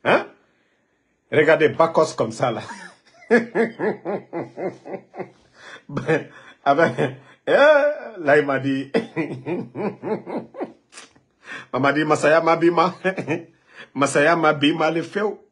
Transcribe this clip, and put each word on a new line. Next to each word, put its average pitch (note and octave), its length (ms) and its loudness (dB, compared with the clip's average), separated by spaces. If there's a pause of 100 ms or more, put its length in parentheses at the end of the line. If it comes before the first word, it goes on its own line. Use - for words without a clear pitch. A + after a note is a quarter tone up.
Hein ? G3 220 2 (1040)
Regardez D3+ 400 4
Bakos D#3+ 460 2
comme A2+ 160 -2
ça, B2+ 180 -2
là. G#2+ 120 -8 (680)
<laughs> A#3 100 6 (2500)
Ben, C#3 400 -4 (360)
ah C#3 100 2
ben, C#3 420 0 (300)
eh, D3+ 60 0
là, C4+ 880 2
il C#3+ 80 2
m'a C3+ 140 -2
dit, C3+ 300 -4 (120)
<laughs> - 140 -12
il D#3 500 -6 (2250)
m'a C3+ 120 2
dit, D3+ 120 0
Masaya D3+ 360 4
Mabima, E3 540 2 (500)
<laughs> - 500 -20
Masaya C#3+ 420 2
Mabima, D#3 540 2
le E3 120 -4
feu. G3+ 220 -4 (260)